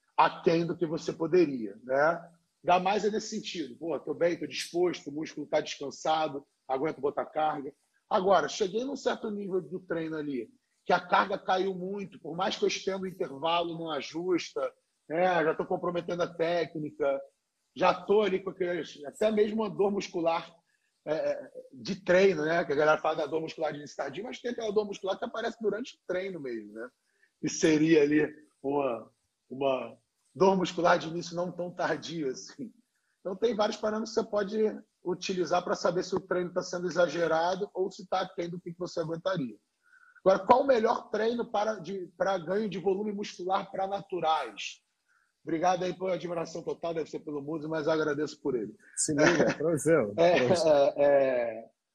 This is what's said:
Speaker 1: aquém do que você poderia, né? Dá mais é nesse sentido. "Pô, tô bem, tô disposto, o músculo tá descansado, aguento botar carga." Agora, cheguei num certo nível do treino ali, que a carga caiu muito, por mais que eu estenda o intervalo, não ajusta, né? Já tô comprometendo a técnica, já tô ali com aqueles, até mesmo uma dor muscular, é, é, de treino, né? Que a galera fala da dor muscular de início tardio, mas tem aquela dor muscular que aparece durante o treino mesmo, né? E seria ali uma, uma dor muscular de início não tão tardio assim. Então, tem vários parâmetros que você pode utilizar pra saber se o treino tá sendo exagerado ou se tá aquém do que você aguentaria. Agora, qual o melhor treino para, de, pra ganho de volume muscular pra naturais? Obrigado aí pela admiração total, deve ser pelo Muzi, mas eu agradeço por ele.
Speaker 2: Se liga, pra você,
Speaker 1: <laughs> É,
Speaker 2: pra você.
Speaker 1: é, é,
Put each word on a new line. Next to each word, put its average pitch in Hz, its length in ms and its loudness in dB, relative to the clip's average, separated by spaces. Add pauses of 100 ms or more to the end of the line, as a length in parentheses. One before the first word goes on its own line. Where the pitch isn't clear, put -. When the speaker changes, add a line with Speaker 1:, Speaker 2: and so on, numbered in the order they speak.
(160)
Speaker 1:
aquém 165 500 4
do 160 100 -4
que 175 100 -2
você 160 260 -4
poderia, 143 720 2
né? 151 460 2 (320)
Dá 175 180 6
mais 190 240 0
é 208 60 2
nesse 214 260 -4
sentido. 143 400 -8
"Pô, 170 240 -4
tô 160 120 -6
bem, 165 260 0
tô 156 80 -8
disposto, 170 640 -2
o 143 40 -8
músculo 147 340 -8
tá 156 140 2
descansado, 151 840 -2 (240)
aguento 139 320 -2
botar 135 260 -2
carga." 151 460 -2 (380)
Agora, 185 380 4
cheguei 208 360 -2
num 277 120 -6
certo 233 340 -4
nível 202 300 -4
do 165 200 -8
treino 165 360 -6
ali, 143 320 -6 (360)
que - 80 0
a 175 80 4
carga 196 380 0
caiu 190 360 0
muito, 190 460 -10
por - 160 -10
mais 202 200 -2
que - 80 -2
eu 196 40 4
estenda 190 340 -4
o 190 40 -6
intervalo, 170 720 -2
não 165 120 -6
ajusta, 156 720 -4 (480)
né? 170 360 2
Já 156 100 2
tô 175 100 -2
comprometendo 175 580 -2
a 170 100 0
técnica, 151 880 -2 (540)
já 180 180 4
tô 202 300 2
ali 190 180 0
com 190 100 -8
aqueles, 175 560 -4
até 214 260 0
mesmo 214 300 2
uma 208 80 -2
dor 180 200 2
muscular, 175 640 -2 (520)
é, 147 80 0
é, 147 360 -4 (220)
de 131 320 -8
treino, 185 400 6
né? 170 200 2
Que 151 80 -2
a 139 40 0
galera 156 240 4
fala 160 160 0
da 156 100 -2
dor 156 140 -2
muscular 156 320 -6
de 147 60 -10
início 147 180 -16
tardio, 139 280 -8
mas 254 160 -10
tem 247 120 -6
aquela 226 200 -6
dor 208 140 0
muscular 196 320 -6
que - 60 -8
aparece 233 360 -6
durante - 360 -4
o - 100 -20
treino 185 320 -4
mesmo, 113 340 -10
né? 113 160 -12 (540)
E 156 60 -2
seria 156 540 4
ali 151 300 4 (300)
uma, 135 480 -2 (400)
uma 127 480 -2 (360)
dor 190 220 6
muscular 175 420 2
de 165 100 -8
início 170 260 -8
não 175 160 -4
tão 175 200 -6
tardio 156 600 -4
assim. 123 400 -12 (500)
Então, 185 140 -8
tem 240 220 0
vários 214 220 0
parâmetros 220 360 -4
que 233 60 0
você 202 100 0
pode 208 280 -2 (440)
utilizar 180 600 -2
pra 190 120 -2
saber 180 280 0
se - 120 -6
o 185 60 -2
treino 175 320 -2
tá 180 100 -2
sendo 175 240 -6
exagerado 170 880 2
ou 185 160 -2
se 190 180 -16
tá 185 120 -2
aquém 180 280 -6
do 175 120 -10
que 170 180 -12
você 175 220 -6
aguentaria. 165 560 -4 (680)
Agora, 190 220 4
qual 247 160 8
o 277 40 -4
melhor 226 440 2
treino 226 400 0
para, 214 240 0
de, 185 320 -8 (100)
pra 190 220 0
ganho 190 320 -2
de 185 80 -6
volume 196 340 0
muscular 196 580 -4
pra 190 160 -2
naturais? 160 920 -4 (640)
Obrigado 175 420 0
aí 180 80 -2
pela 185 220 -4
admiração 170 480 -6
total, 165 320 -6
deve 156 160 -4
ser 156 100 -8
pelo 147 220 -8
Muzi, 151 260 -6
mas 160 180 -4
eu 160 60 4
agradeço 151 480 0
por 135 140 2
ele. 107 200 -2 (220)
Speaker 2:
Se - 160 0
liga, 156 420 4
pra 156 180 0
você, 151 200 4
Speaker 1:
<laughs> 107 240 4
É, 165 300 6
Speaker 2:
pra 185 100 6
você. 165 120 4
Speaker 1:
é, 147 280 8
é, 127 720 4 (260)